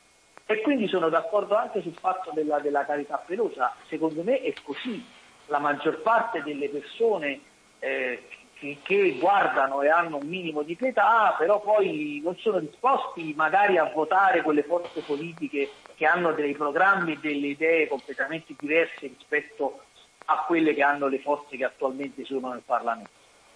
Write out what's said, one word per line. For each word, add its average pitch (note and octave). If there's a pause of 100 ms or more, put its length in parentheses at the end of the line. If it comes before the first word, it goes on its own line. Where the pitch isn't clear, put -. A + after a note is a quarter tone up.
(440)
E G#3+
quindi C4
sono E3+
d'accordo F#3+
anche G#3
sul E3
fatto F#3
della, D3+
della C#3+
carità D3
pelosa, F3+ (120)
secondo D#3
me B3+
è - (100)
così, - (420)
la D3
maggior D3
parte E3+
delle C#3+
persone, D3 (380)
eh, C3 (320)
che, C#3
che F#3
guardano D3
e C#3+
hanno E3
un C#3+
minimo E3
di D#3+
pietà, A3
però G3+
poi E3
non F3+
sono G3
disposti E3
magari F#3
a D3+
votare F3+
quelle D3
forze E3+
politiche D3 (240)
che D#3
hanno E3+
dei D3
programmi E3
e C#3+
delle C#3+
idee D#3
completamente C#3+
diverse D#3
rispetto - (440)
a D#3
quelle D#3+
che C#3+
hanno C#3+
le C3+
forze C#3+
che B2+
attualmente C3
sono B2+
nel A#2+
Parlamento. A#2 (360)